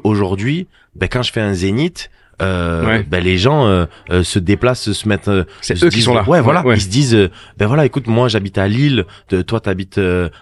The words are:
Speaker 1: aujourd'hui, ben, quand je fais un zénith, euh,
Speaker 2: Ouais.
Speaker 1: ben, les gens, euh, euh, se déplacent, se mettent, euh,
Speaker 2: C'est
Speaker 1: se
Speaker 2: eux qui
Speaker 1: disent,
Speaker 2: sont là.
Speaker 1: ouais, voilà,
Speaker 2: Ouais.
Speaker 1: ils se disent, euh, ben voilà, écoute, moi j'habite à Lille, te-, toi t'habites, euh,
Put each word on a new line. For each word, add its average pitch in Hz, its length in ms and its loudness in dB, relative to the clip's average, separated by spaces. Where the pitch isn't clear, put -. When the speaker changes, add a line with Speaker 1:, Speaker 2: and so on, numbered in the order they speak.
Speaker 1:
aujourd'hui, 104 640 -2
ben, - 120 -2
quand 127 140 -4
je 123 100 -6
fais 117 80 -4
un 101 140 -2
zénith, 104 560 -4
euh, 87 420 -2
Speaker 2:
Ouais. 110 200 0
Speaker 1:
ben, 87 180 -2
les 90 160 0
gens, 135 280 2
euh, 92 200 2
euh, 90 140 2
se - 160 -4
déplacent, 104 520 0
se - 160 -4
mettent, 101 200 -2
euh, 95 160 0
Speaker 2:
C'est - 140 -4
Speaker 1:
se 87 100 2
Speaker 2:
eux - 40 4
qui - 80 -2
Speaker 1:
disent, 113 80 2
Speaker 2:
sont 123 80 2
là. 107 140 0
Speaker 1:
ouais, 170 140 4
voilà, 135 240 2
Speaker 2:
Ouais. 120 100 4
Speaker 1:
ils 107 60 2
se 98 60 -6
disent, 120 260 2
euh, 98 160 4
ben 101 100 0
voilà, 143 200 2
écoute, 117 220 -4
moi 117 200 2
j'habite 101 300 -2
à 98 100 2
Lille, 120 380 0
te-, 92 120 0
toi 110 200 -4
t'habites, 95 360 -6
euh, 90 320 0